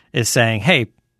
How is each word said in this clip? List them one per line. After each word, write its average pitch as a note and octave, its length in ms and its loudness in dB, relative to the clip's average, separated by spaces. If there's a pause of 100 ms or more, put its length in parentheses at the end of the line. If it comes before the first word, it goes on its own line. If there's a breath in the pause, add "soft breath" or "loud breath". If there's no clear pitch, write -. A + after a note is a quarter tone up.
(140 soft breath)
is A2+ 160 -2
saying, A2+ 320 0
"Hey, C3 260 0 (320)